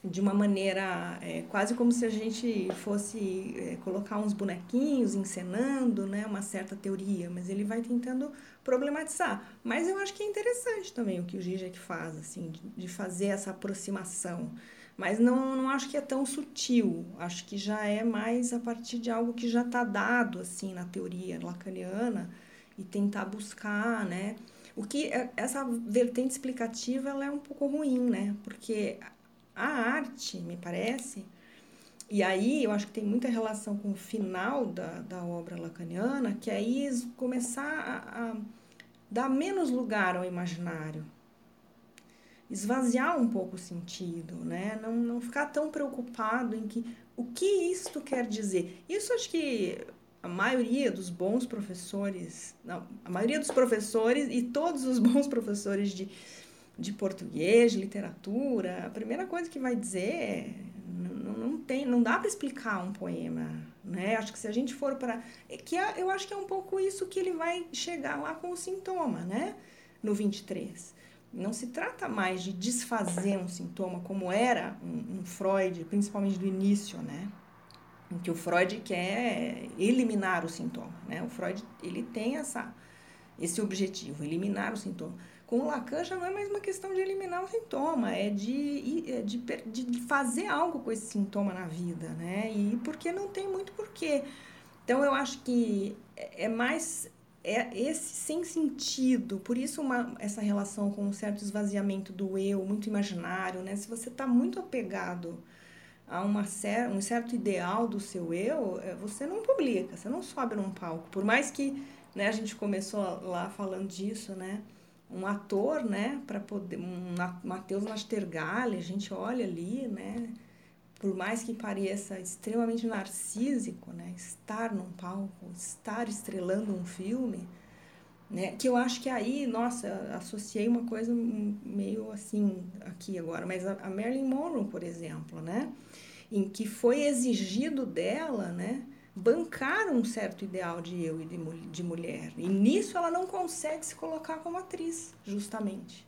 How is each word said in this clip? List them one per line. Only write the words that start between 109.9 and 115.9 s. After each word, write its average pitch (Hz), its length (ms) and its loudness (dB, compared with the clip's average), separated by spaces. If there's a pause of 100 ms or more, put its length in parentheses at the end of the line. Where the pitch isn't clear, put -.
você 202 140 -8
não 320 140 -2
sobe 233 320 -2
num 190 160 0
palco. 165 380 -6
Por 196 140 -2
mais 240 280 6
que, - 340 -2 (300)
né, 196 120 4
a 214 40 6
gente 214 240 -2
começou 202 460 0 (200)
lá 185 300 -2
falando 190 360 -4
disso, 196 460 -4
né? 190 300 -6 (520)
Um 185 120 -2
ator, 208 560 2
né, 220 420 0